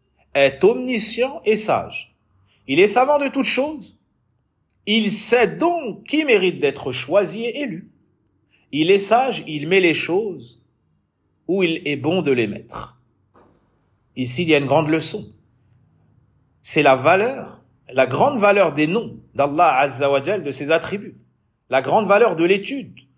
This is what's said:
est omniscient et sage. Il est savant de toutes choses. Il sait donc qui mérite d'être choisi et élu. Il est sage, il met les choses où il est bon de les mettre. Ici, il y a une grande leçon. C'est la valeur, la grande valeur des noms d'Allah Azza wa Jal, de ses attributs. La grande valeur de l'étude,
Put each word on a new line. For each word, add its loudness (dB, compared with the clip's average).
est 2
omniscient 0
et 2
sage. -4
Il 2
est 6
savant 2
de -2
toutes -2
choses. -6
Il 0
sait 2
donc -4
qui -2
mérite 2
d'être -2
choisi -2
et -8
élu. -10
Il 0
est 6
sage, 0
il -8
met 2
les 2
choses -6
où 0
il 0
est -2
bon -2
de 0
les 2
mettre. -14
Ici, -4
il 0
y 8
a 6
une 0
grande 2
leçon. -4
C'est -2
la 6
valeur, 0
la 2
grande 0
valeur 4
des 0
noms -4
d'Allah 2
Azza 0
wa 2
Jal, -4
de -6
ses -8
attributs. -4
La 2
grande 0
valeur 4
de 0
l'étude, -2